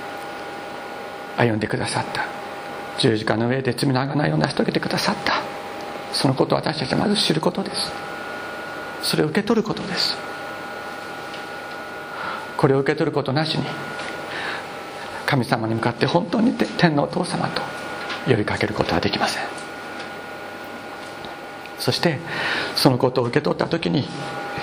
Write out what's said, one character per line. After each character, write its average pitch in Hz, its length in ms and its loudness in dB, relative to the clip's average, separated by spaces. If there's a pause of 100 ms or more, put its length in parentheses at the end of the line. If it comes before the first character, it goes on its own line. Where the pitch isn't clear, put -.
(1400)
歩 120 200 6
ん - 20 0
で 107 80 2
く - 100 0
だ 113 120 -2
さ 120 120 0
っ 117 120 0
た。 - 140 -2 (720)
十 117 180 6
字 107 80 -2
架 107 120 4
の 117 120 2
上 131 140 2
で 123 100 2
罪 143 180 2
の 127 100 4
贖 147 300 2
い - 20 4
を 156 40 4
成 151 140 6
し - 40 -4
遂 - 120 4
げ - 60 2
て 160 80 2
く - 80 0
だ 185 100 0
さ - 140 2
っ - 120 -2
た。 - 100 4 (760)
そ - 160 2
の 135 60 4
こ 156 120 4
と 151 80 2
を 143 40 6
私 - 200 0
た - 80 -2
ち - 60 -2
は - 60 4
ま - 100 4
ず 202 80 4
知 - 180 4
る 156 60 0
こ 175 100 2
と 196 120 0
で - 120 -6
す。 - 160 -4 (1120)
そ - 140 0
れ 160 60 6
を 151 40 4
受 151 140 2
け 190 60 0
取 220 140 4
る - 60 0
こ 151 80 -2
と - 80 -6
で - 140 -4
す。 - 200 0 (2500)
こ - 120 6
れ 135 60 6
を 139 60 6
受 151 120 2
け 143 40 0
取 143 140 2
る - 20 0
こ 139 100 2
と 127 100 -2
な 156 140 2
し - 100 0
に、 - 80 0 (1600)
神 127 200 4
様 113 220 2
に 113 80 2
向 110 60 0
か 123 100 4
っ 117 40 0
て 143 120 2
本 175 200 4
当 240 140 2
に 247 120 6
て-、 - 140 2 (120)
「天 165 160 6
の 143 100 4
お - 20 4
父 - 180 0
様」 - 300 0
と - 80 -2 (640)
呼 127 80 6
び 104 100 4
か 98 140 0
け - 80 4
る - 80 -2
こ - 100 4
と - 100 2
は - 60 4
で - 100 2
き - 80 2
ま - 80 2
せ - 140 -2
ん。 - 20 -2 (2250)
そ - 140 2
し - 60 0
て、 156 200 4 (580)
そ - 140 8
の 123 80 6
こ 127 120 4
と 127 120 2
を - 20 2
受 120 100 0
け - 60 4
取 175 140 2
っ - 40 0
た - 80 2
時 165 220 0
に、 165 180 2 (560)